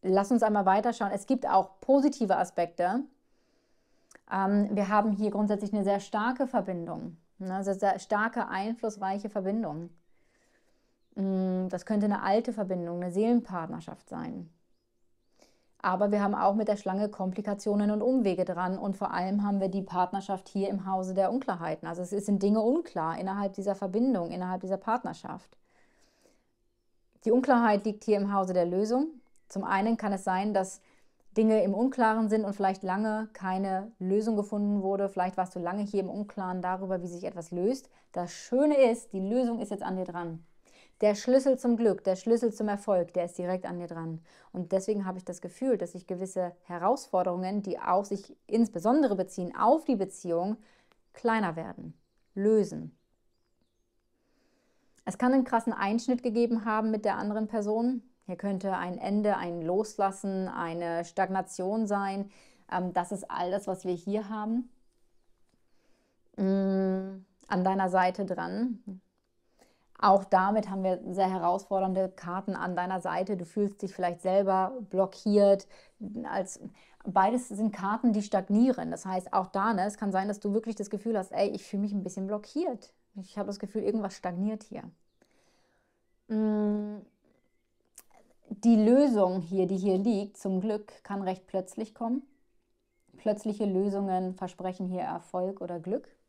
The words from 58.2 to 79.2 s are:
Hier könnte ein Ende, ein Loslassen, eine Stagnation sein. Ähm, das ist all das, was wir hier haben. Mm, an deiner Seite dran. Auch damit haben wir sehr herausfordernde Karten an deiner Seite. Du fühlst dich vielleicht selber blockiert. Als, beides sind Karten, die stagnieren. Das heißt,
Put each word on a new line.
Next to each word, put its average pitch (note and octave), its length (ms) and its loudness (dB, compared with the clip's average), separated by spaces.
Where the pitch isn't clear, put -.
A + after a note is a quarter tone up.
Hier F#3 100 -8
könnte F#3+ 400 -2
ein F3+ 220 -4
Ende, G#3 400 2
ein F3 240 -6
Loslassen, F#3+ 840 -2
eine E3+ 580 -4
Stagnation F#3+ 800 -2
sein. G3 440 -4
Ähm, F3+ 220 -2
das F3 180 -2
ist F#3+ 200 -8
all F3+ 200 -2
das, G3 160 -2
was F#3 180 -6
wir F3+ 100 0
hier G3+ 340 -4
haben. A3 420 -4
Mm, F#3+ 880 0
an F#3 160 0
deiner F#3+ 240 2
Seite F#3 380 2
dran. F#3+ 720 -4
Auch G3 220 6
damit G3+ 460 2
haben F#3+ 120 -4
wir F#3 180 0
sehr F#3 160 2
herausfordernde F#3+ 800 0
Karten F#3+ 460 -6
an F3+ 220 -4
deiner F3+ 240 -2
Seite. F3+ 360 -2
Du F3+ 80 -6
fühlst G3+ 380 -4
dich G3 120 -6
vielleicht F3 280 -2
selber F#3+ 500 2
blockiert. G3 800 4
Als, - 360 -6
beides G3 440 2
sind G#3 240 -2
Karten, A3 400 0
die G#3 100 2
stagnieren. G#3 680 2
Das E3 140 -8
heißt, F#3 300 -4